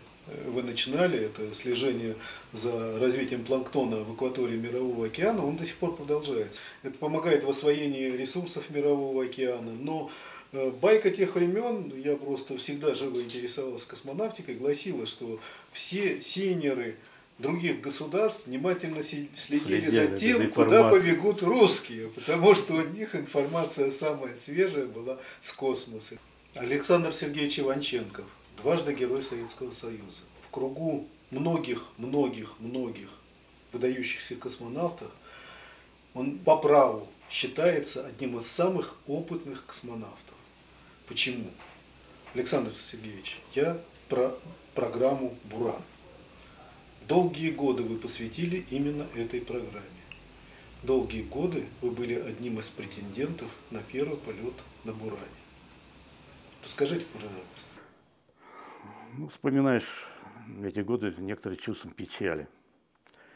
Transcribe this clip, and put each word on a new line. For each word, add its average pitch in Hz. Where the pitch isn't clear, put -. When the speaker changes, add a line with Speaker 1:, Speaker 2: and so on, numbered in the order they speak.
Speaker 1:
э, -
вы 123
начинали, 131
это 107
слежение 117
за 113
развитием 123
планктона 123
в 110
акватории 123
Мирового 120
океана, 185
он 151
до 170
сих -
пор 170
продолжается. 143
Это 131
помогает 156
в 139
освоении 143
ресурсов 143
Мирового 143
океана, 123
но, 143
э, 135
байка 208
тех 185
времен, 185
я 139
просто 139
всегда 143
живо 131
интересовался 120
космонавтикой, 147
гласила, 139
что 113
все 190
сейнеры 147
других 170
государств 151
внимательно 156
се-, 147
следили -
за 113
Speaker 2:
Следили -
Speaker 1:
тем, 240
Speaker 2:
за 110
Speaker 1:
куда -
Speaker 2:
информацией. 214
Speaker 1:
побегут 175
русские, 175
потому 170
что 165
у 160
них 190
информация 147
самая 135
свежая 151
была 117
с -
космоса. 117
Александр 147
Сергеевич 147
Иванченков, 127
дважды 147
Герой 127
Советского 117
Союза. 107
В -
кругу 143
многих, 143
многих, 120
многих 113
выдающихся 127
космонавтов 135
он 139
по 156
праву 139
считается 143
одним 120
из 113
самых 180
опытных 147
космонавтов. 113
Почему? 120
Александр 123
Сергеевич, 110
я 165
про 127
программу 123
"Буран". 110
Долгие 160
годы 131
вы 113
посвятили 165
именно 143
этой 117
программе. 104
Долгие 120
годы 156
вы 120
были 117
одним 113
из 104
претендентов 107
на 110
первый 143
полет 113
на 113
"Буране". 107
Расскажите, 160
пожалуйста. 104
Speaker 2:
Ну, 151
вспоминаешь 135
эти 98
годы 104
некоторые 95
чувством 95
печали. 85